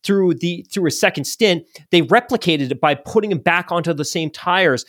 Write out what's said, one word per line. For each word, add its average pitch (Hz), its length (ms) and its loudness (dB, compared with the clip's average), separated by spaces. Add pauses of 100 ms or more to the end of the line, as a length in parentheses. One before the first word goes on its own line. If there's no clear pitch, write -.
through 190 320 2
the, 175 360 -4
through 185 160 -2
a 147 60 2
second 175 320 -2
stint, 190 420 0 (240)
they 175 100 4
replicated 165 680 0
it 135 100 -6
by 147 140 2
putting 208 380 -2
him 165 60 -2
back 175 340 0
onto 170 200 -2
the 147 120 -4
same 160 260 -6
tires. 175 580 0